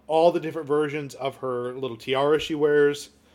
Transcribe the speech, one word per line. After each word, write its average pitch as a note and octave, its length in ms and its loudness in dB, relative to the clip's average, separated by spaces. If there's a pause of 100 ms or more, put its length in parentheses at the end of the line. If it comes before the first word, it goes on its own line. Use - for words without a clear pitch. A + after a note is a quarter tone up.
all D#3+ 240 4
the E3 100 0
different D#3 280 -8
versions D3 460 -2
of C3 240 -6
her B2 360 -6
little B2+ 220 -8
tiara C#3 420 0
she D#3 160 -6
wears, D3 560 2 (240)